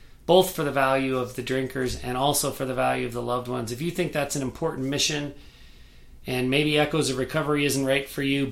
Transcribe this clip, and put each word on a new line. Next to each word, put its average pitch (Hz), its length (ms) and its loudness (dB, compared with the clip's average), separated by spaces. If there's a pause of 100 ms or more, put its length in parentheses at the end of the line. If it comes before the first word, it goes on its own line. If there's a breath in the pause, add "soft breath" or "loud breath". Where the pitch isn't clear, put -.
(260 soft breath)
both 185 240 8
for 156 140 -2
the 147 80 0
value 135 440 2
of 120 200 -4
the 127 60 -4
drinkers 131 600 -2
and 123 140 -4
also 143 340 2
for 135 140 -6
the 127 100 -4
value 127 320 0
of 117 60 -8
the 120 100 -4
loved 120 240 -2
ones, 120 240 -4
if 120 100 -6
you 165 120 -2
think 165 200 -2
that's 143 220 -2
an 143 80 -2
important 131 460 -4
mission, 143 440 -2 (960 loud breath)
and 127 240 -2
maybe 151 260 2
Echoes 147 340 2
of 127 80 -2
Recovery 147 460 0
isn't 135 220 0
right 139 220 0
for 143 160 -4
you, 139 280 2